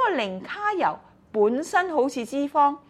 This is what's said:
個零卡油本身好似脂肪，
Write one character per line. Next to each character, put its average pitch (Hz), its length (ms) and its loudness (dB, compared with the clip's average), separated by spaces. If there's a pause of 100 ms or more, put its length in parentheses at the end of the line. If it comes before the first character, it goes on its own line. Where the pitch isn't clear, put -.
個 370 80 0
零 190 260 -4
卡 415 320 -4
油 202 240 0 (340)
本 220 320 2
身 359 300 0
好 269 160 2
似 254 160 -6
脂 277 240 -4
肪， 285 260 4 (140)